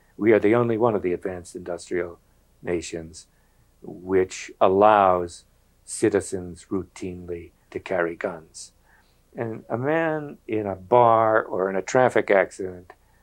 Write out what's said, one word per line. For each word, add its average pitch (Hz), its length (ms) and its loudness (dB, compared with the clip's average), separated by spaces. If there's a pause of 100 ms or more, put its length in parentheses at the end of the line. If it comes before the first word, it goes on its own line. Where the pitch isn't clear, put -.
(180)
we 110 140 4
are 104 60 6
the 107 160 4
only 120 220 0
one 113 180 0
of 95 80 -2
the 87 120 -2
advanced 90 420 -12
industrial 87 640 -8 (440)
nations 85 640 -8 (560)
which 92 680 -4 (100)
allows 95 840 4 (400)
citizens 92 840 -4
routinely 90 800 -10 (200)
to 92 100 -10
carry 85 340 -4
guns. 82 580 -12 (600)
And 113 340 -10
a 117 100 -4
man 156 680 -4
in 107 200 -4
a 95 80 -4
bar 113 680 4
or 98 280 -4
in 95 60 -4
a 92 60 -2
traffic 120 480 2
accident 92 640 0 (300)